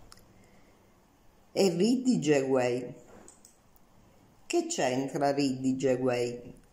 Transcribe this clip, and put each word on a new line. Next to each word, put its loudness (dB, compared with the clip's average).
"E 4
Ridgeway?" 2
"Che -2
c'entra -2
Ridgeway?", -2